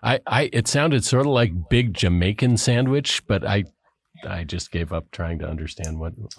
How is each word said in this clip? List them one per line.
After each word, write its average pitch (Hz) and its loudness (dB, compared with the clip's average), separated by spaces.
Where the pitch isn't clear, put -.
I, 123 2
I, 131 0
it 117 0
sounded 143 2
sort 131 2
of 143 2
like 95 2
Big 117 2
Jamaican 98 2
Sandwich, 131 0
but 98 0
I, 101 0
I 82 -6
just 85 -8
gave 85 -4
up 82 -6
trying 82 -6
to 78 -6
understand 80 -8
what, 82 -6